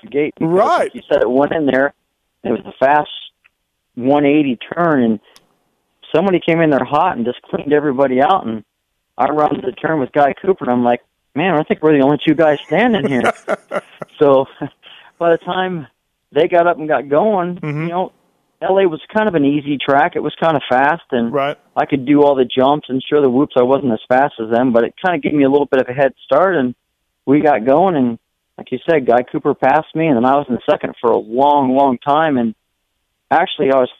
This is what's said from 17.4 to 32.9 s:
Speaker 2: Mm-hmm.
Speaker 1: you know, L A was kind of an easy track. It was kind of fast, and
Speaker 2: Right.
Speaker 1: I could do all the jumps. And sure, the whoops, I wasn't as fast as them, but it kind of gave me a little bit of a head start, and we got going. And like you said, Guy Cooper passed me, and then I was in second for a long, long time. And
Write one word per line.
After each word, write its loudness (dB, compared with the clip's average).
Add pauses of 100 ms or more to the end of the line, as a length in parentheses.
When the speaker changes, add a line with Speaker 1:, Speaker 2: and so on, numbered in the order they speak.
Speaker 2:
Mm-hmm. -8
Speaker 1:
you -6
know, -6 (480)
L 0
A 4
was -8 (140)
kind 0
of -2
an 0
easy -2
track. 0
It -4
was -6
kind 0
of -6
fast, 0
and -2
Speaker 2:
Right. -4 (200)
Speaker 1:
I 0
could -4
do 4
all 4
the 2
jumps. 0
And -4
sure, 2
the 4
whoops, 0
I 4
wasn't 0
as -4
fast 2
as -8
them, 2
but 4
it -4
kind 0
of -4
gave -2
me 2
a 4
little 2
bit 0
of -2
a -8
head 0 (100)
start, 0
and -2 (520)
we 4
got 2
going. 2
And 0 (380)
like -20
you -6 (100)
said, 0
Guy 2
Cooper -4
passed -2
me, -2
and 2
then 0
I 2
was -2
in -4 (100)
second -4
for 2
a 2
long, 0
long 2
time. 0
And -2 (720)